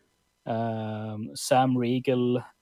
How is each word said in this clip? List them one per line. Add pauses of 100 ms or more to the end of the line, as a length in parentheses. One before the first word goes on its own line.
(460)
ehm,
Sam
Riegel, (220)